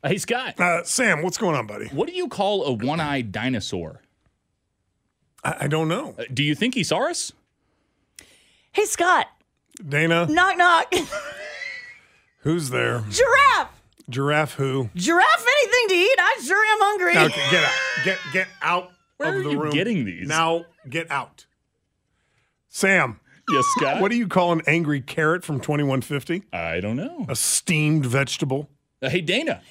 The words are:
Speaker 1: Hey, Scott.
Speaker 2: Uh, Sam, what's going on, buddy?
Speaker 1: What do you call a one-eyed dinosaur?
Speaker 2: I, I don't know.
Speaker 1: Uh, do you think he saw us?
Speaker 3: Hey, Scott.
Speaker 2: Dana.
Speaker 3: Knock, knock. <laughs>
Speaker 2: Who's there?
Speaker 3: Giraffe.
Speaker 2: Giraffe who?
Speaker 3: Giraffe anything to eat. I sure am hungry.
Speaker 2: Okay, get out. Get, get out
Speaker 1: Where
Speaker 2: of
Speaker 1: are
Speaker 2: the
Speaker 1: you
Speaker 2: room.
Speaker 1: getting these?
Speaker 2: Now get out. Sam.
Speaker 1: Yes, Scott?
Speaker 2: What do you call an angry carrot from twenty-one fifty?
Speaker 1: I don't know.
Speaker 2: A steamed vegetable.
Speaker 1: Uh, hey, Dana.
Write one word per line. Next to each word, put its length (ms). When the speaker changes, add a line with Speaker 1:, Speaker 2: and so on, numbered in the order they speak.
Speaker 1:
Hey, 160
Scott. 420
Speaker 2:
Uh, 240
Sam, 380
what's 140
going 200
on, 100
buddy? 220
Speaker 1:
What 200
do 60
you 140
call 360
a 80
one-eyed 600
dinosaur? 680
Speaker 2:
I, 180
I 40
don't 220
know. 300
Speaker 1:
Uh, 140
do 120
you 100
think 200
he 100
saw 260
us? 220
Speaker 3:
Hey, 140
Scott. 400
Speaker 2:
Dana. 420
Speaker 3:
Knock, 280
knock. 380
<laughs> 720
Speaker 2:
Who's 300
there? 400
Speaker 3:
Giraffe. 720
Speaker 2:
Giraffe 460
who? 400
Speaker 3:
Giraffe 520
anything 260
to 60
eat. 240
I 260
sure 200
am 160
hungry. 380
Speaker 2:
Okay, 320
get 140
out. 400
Get, 140
get 140
out 300
Speaker 1:
Where 140
Speaker 2:
of 40
Speaker 1:
are 80
Speaker 2:
the 80
Speaker 1:
you 100
Speaker 2:
room. 120
Speaker 1:
getting 320
these? 240
Speaker 2:
Now 380
get 220
out. 360
Sam. 500
Speaker 1:
Yes, 140
Scott? 240
Speaker 2:
What 120
do 40
you 120
call 240
an 160
angry 320
carrot 440
from 160
twenty-one 420
fifty? 400
Speaker 1:
I 280
don't 160
know. 320
Speaker 2:
A 80
steamed 680
vegetable. 640
Speaker 1:
Uh, 60
hey, 120
Dana. 400